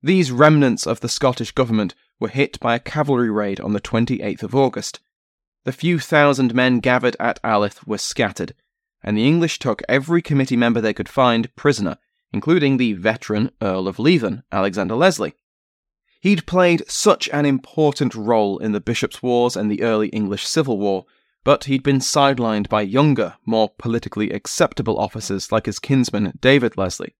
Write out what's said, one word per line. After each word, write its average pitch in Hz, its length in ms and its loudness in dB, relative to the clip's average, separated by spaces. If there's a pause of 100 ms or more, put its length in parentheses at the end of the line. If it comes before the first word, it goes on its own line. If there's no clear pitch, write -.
These 165 300 2
remnants 143 540 4
of 104 140 -4
the 117 80 -6
Scottish 123 440 -2
government 110 420 0 (240)
were 110 100 -6
hit 139 320 -2
by 117 140 0
a 120 60 -4
cavalry 135 500 0
raid 104 300 -2
on 101 120 -4
the 101 80 -2
twenty-eighth 113 640 -2
of 107 120 -10
August, 131 460 -2 (640)
the 127 80 -6
few 170 260 0
thousand 139 560 2
men 127 260 2
gathered 123 380 0
at 117 240 -4
Alyth 104 440 0
were 107 120 -4
scattered, - 560 -6 (480)
and 107 140 -2
the 110 100 2
English 165 320 2
took - 300 -4
every 143 340 0
committee 135 340 0
member 120 240 2
they 107 120 0
could 101 160 -6
find 117 480 0
prisoner, 104 400 0 (360)
including 143 440 2
the 120 160 0
veteran 107 580 -2 (120)
Earl 95 260 -2
of 95 100 -8
Leven, 127 440 2 (100)
Alexander 95 420 -2
Leslie. 151 400 0 (840)
He'd 185 260 0
played 175 420 2
such - 420 0
an 147 140 -2
important 139 680 0
role 107 440 0
in 107 140 -4
the 104 80 -2
Bishops' - 420 -4
Wars 123 340 2
and 107 140 -2
the 104 120 -2
early 110 260 0
English 101 380 -4
Civil 135 320 -2
War, 98 260 -2 (400)
but 139 200 2
he'd 135 180 -2
been 139 160 2
sidelined 123 720 0
by 107 100 0
younger, 113 640 2
more 110 340 0
politically 117 520 -4
acceptable - 680 -2
officers 98 540 -6
like 110 140 0
his 107 120 -6
kinsman 120 600 0
David 127 380 4
Leslie. 92 420 -6